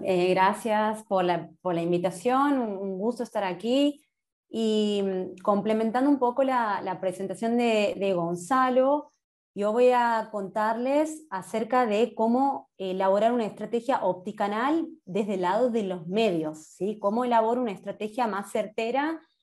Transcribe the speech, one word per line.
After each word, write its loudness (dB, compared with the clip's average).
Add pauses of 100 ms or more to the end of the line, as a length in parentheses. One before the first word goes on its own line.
eh, 2
gracias 2
por 2
la, 0 (120)
por 0
la 0
invitación, 0
un, -4
un -6
gusto -4
estar -6
aquí. 0 (480)
Y, 0
mm, -4
complementando 0
un 4
poco 0
la, -2
la -6
presentación -2
de, 2
de 0
Gonzalo, 0 (420)
yo -2
voy 6
a 2
contarles -2
acerca 0
de 0
cómo 2
elaborar 2
una 0
estrategia -4
opticanal -2 (160)
desde -4
el -2
lado 2
de 0
los -6
medios, 0
¿sí? -6
Cómo 0
elaboro 2
una -2
estrategia -6
más -6
certera -2 (240)